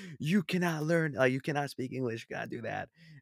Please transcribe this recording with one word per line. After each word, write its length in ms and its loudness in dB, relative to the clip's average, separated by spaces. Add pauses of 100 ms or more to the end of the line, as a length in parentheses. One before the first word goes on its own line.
(200)
"You 240 2
cannot 420 0
learn, 320 2
uh, 80 6
you 160 4
cannot 300 -2
speak 220 -6
English, 360 -2
you 60 -8
cannot 160 -6
do 120 -8
that," 260 -6 (320)